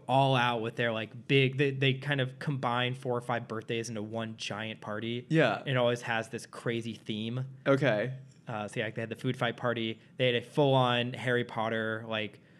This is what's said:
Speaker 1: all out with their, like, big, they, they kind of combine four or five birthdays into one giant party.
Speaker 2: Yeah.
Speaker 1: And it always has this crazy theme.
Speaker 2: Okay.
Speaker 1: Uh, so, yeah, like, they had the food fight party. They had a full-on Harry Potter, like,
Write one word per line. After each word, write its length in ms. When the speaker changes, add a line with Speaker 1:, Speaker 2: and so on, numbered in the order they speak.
Speaker 1:
all 300
out 240
with 160
their, 160
like, 340
big, 320
they, 140
they 220
kind 260
of 180
combine 560
four 220
or 40
five 280
birthdays 400
into 120
one 360
giant 440
party. 480
Speaker 2:
Yeah. 300
Speaker 1:
And 120
it 60
always 260
has 260
this 180
crazy 480
theme. 500
Speaker 2:
Okay. 460
Speaker 1:
Uh, 220
so, 100
yeah, 60
like, 100
they 80
had 60
the 80
food 200
fight 200
party. 420
They 80
had 100
a 60
full-on 720
Harry 280
Potter, 640
like, 320